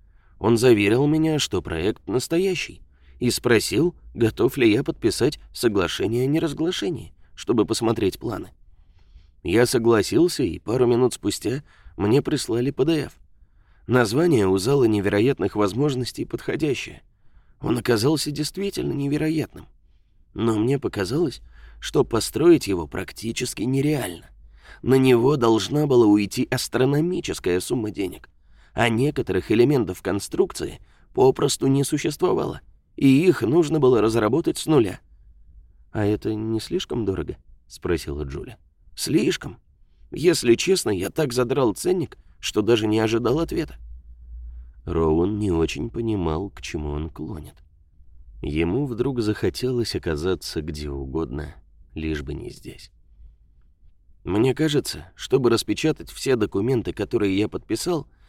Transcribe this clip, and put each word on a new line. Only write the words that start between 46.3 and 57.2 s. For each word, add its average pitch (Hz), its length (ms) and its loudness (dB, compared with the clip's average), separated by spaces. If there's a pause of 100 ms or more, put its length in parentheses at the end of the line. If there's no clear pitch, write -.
к - 120 -20
чему 76 280 -8
он 78 200 -6
клонит. 78 460 -12 (840)
Ему 85 460 -2
вдруг 123 340 -4
захотелось 110 760 -2
оказаться 82 680 -4
где 76 280 -10
угодно, 69 640 -8 (380)
лишь 78 280 -6
бы 71 120 -10
не - 160 -12
здесь. - 400 -20 (1300)
«Мне 117 300 0
кажется, 143 600 -4
чтобы 131 360 0
распечатать - 600 -2
все - 260 -2
документы, 101 560 -2
которые 101 440 -2